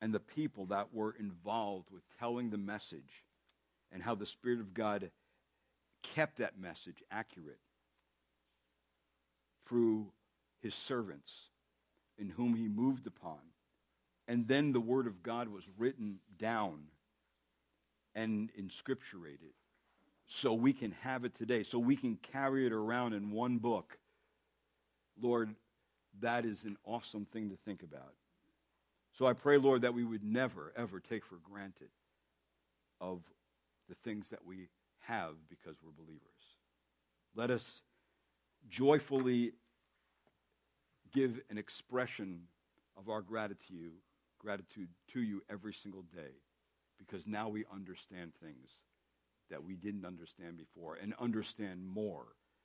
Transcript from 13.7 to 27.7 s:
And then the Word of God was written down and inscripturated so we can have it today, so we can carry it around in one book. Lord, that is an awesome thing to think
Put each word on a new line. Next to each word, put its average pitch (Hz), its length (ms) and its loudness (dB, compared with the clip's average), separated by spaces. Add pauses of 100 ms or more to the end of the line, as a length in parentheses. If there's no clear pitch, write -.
And 120 180 2
then 139 260 6
the 123 80 6
Word 123 260 4
of 92 160 -6
God 117 260 -2
was 95 160 -10 (140)
written 113 400 0 (180)
down 101 520 0 (1300)
and 110 360 0 (100)
inscripturated 85 920 -8 (720)
so - 260 0
we 120 200 6
can 117 200 -2 (100)
have 131 220 -2
it 120 100 -4
today, 117 280 2
so 120 160 -2
we 123 180 6
can 120 200 0
carry 135 500 2
it 117 60 4
around 113 400 2
in 104 180 -2
one 120 280 2
book. 110 400 0 (1200)
Lord, 117 340 4 (680)
that 120 240 2
is 107 200 -2
an 101 200 -6
awesome 107 400 -4
thing 107 260 -4
to 95 60 -8
think 95 260 -8